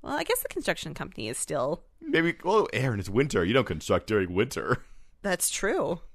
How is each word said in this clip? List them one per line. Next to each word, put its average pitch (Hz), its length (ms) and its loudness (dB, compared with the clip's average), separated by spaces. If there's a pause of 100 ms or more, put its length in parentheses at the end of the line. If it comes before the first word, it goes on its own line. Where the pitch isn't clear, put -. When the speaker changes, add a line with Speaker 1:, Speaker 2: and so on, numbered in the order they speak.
Speaker 1:
Well, - 160 -8
I 330 60 -4
guess 480 180 -2
the - 80 -8
construction 160 440 -6
company - 340 -10
is 117 100 -8
still 147 460 -4 (160)
Speaker 2:
Maybe, 170 440 2
well, 196 280 4
Aaron, 120 280 0
it's 95 100 -6
winter. 113 340 4
You 95 100 2
don't 127 120 4
construct 87 420 0
during 98 260 2
winter. 117 500 0 (400)
Speaker 1:
That's 185 260 0
true. 214 500 -2 (160)